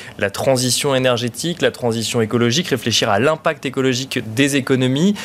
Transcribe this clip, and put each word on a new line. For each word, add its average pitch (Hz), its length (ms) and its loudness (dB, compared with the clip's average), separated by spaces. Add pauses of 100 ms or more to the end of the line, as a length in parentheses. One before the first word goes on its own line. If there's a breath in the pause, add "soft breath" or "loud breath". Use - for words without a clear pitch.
(200 loud breath)
la 101 120 0
transition 127 640 0
énergétique, 127 680 -2
la 127 100 4
transition 113 520 -2
écologique, 120 460 0
réfléchir 120 420 0
à 101 80 4
l'impact 151 480 0
écologique 131 540 -2 (140)
des 139 220 2
économies, 131 580 2 (100)